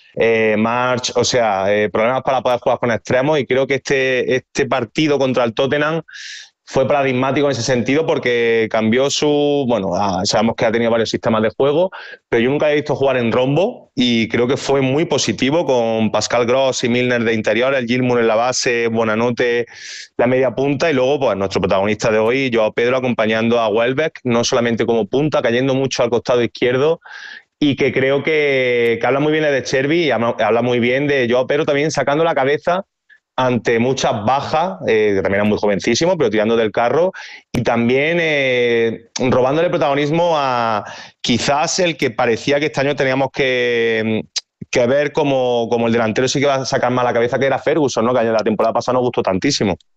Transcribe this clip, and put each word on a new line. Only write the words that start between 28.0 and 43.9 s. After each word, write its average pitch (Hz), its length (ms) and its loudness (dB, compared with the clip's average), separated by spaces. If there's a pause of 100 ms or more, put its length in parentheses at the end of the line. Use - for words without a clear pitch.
que, 127 800 0
que 120 40 -2
habla 131 140 2
muy 151 140 0
bien 156 100 0
de 143 200 0
Chervi 143 420 0
y 135 60 0
habla, 117 280 0
habla 110 220 2
muy 123 180 0
bien 127 280 0
de 135 220 0
Joao 123 160 2
Pedro 147 200 0
también 147 260 0
sacando 147 320 0
la 165 100 0
cabeza 151 520 0 (500)
ante 123 440 0
muchas 127 460 0
bajas, 151 520 0 (100)
eh, 107 280 4
que 95 80 0
también 98 160 0
eran 104 100 2
muy 104 80 2
jovencísimos, 117 640 0
pero 127 100 2
tirando 107 260 0
del 110 160 0
carro, 131 420 0 (380)
y 127 120 -2
también, 131 580 0
eh, 123 840 0 (100)
robándole 131 540 2
protagonismo 156 640 0
a 120 500 0 (340)
quizás 143 600 0
el 170 180 0
que 131 140 -2
parecía 123 480 0
que 151 80 -2
este 143 140 -4
año 139 140 0
teníamos 135 380 0
que, 117 920 0 (440)